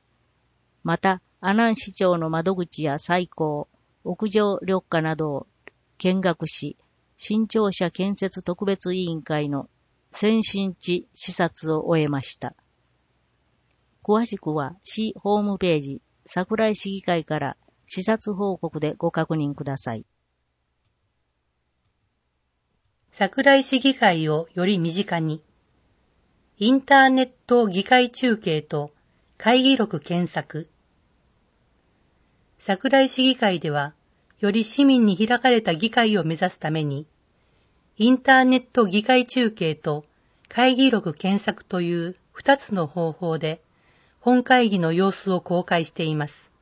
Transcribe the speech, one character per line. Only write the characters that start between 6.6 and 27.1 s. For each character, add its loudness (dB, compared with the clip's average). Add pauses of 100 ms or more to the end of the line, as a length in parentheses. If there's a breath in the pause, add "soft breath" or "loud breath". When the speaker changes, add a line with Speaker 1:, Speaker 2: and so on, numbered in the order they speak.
Speaker 1:
新 -2
庁 0
舎 -2
建 -4
設 -6
特 -6
別 -2
委 -2
員 -6
会 -4
の -6 (440)
先 0
進 -6
地 -6
視 -12
察 -2
を -4
終 2
え 0
ま -4
し -14
た。 -10 (1500)
詳 2
し -6
く -6
は -6
市 -6
ホ 0
ー -2
ム -4
ペ 0
ー -2
ジ、 -10 (240)
桜 -2
井 -2
市 -10
議 -10
会 -2
か -4
ら -6 (300)
視 -8
察 -2
報 -4
告 -8
で -4
ご -2
確 -2
認 -2
く -12
だ -6
さ -8
い。 -12 (3000)
Speaker 2:
桜 4
井 2
市 0
議 2
会 2
を 0
よ 0
り 2
身 -2
近 -4
に。 -4 (1160)
イ 2
ン 4
タ 6
ー 4
ネ 4